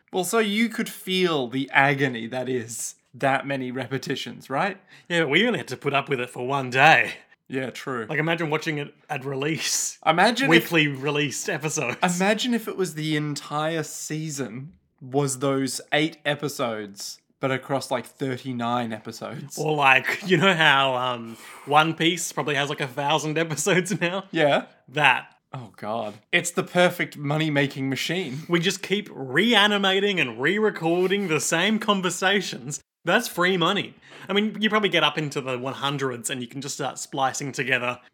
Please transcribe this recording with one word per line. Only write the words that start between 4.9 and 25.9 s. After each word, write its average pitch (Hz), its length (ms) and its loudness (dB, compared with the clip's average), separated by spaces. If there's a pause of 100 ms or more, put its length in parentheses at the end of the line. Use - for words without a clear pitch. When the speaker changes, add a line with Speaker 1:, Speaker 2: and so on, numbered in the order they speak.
Speaker 2:
Yeah, 170 120 2
but 156 100 2
we 180 160 6
only 214 140 0
had - 80 -10
to 127 80 -6
put 143 180 -2
up 139 140 0
with 135 100 0
it 123 100 -4
for 127 160 -8
one 131 260 -2
day. 127 420 8 (360)
Speaker 1:
Yeah, 127 220 -6
true. 117 380 -6
Speaker 2:
Like, 139 100 -4
imagine 160 320 0
watching 151 280 -2
it 147 140 -8 (160)
at 139 160 -8
release. 139 800 -4
Speaker 1:
Imagine 220 420 4
if 170 180 6
Speaker 2:
Weekly 156 240 2
released 143 600 -4
episodes. 147 480 -4 (200)
Speaker 1:
Imagine 208 360 0
if 226 140 -2
it 208 100 -8
was 175 180 -4
the 156 220 -2
entire 151 680 -4
season 143 880 -8 (280)
was 135 380 -2
those 135 420 0 (120)
eight 156 320 2
episodes, 117 960 -6 (200)
but 135 120 -2
across, 131 400 -4
like, 120 140 -2
thirty-nine 123 840 -4
episodes. 110 640 -12
Speaker 2:
Or, 151 200 -2
like, 135 520 4
you 180 80 6
know 190 180 6
how, 139 420 6
um, 120 400 -4 (300)
One 156 280 4
Piece 170 380 -2
probably 147 240 -2
has, 139 120 0
like, 147 120 -6
a 143 80 -4
thousand 147 500 0
<laughs> 165 60 2
episodes 180 560 0
now? 180 320 -4
Speaker 1:
Yeah. 151 320 4 (240)
Speaker 2:
That. 131 440 2 (200)
Speaker 1:
Oh, 117 240 -14
God. 107 380 -6 (160)